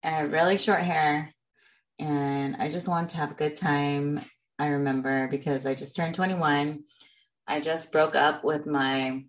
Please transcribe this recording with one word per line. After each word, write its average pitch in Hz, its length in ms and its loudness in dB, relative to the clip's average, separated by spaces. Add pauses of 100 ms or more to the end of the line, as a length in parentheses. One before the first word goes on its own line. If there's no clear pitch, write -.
I 160 60 -2
had 156 240 -2
really 180 240 4
short 196 240 2
hair, 151 520 0 (680)
and 139 600 -2
I 147 100 0
just 175 200 -6
wanted 170 220 0
to 165 60 -8
have 147 140 -2
a - 40 -14
good 151 200 -2
time. 143 640 0 (400)
I 147 80 0
remember 135 640 0
because 139 360 -2
I 135 80 0
just 131 220 -8
turned 170 200 -2
twenty-one. 151 680 0 (640)
I 147 140 -2
just 160 320 -4
broke 156 220 4
up 147 280 4
with 151 220 0
my 135 640 0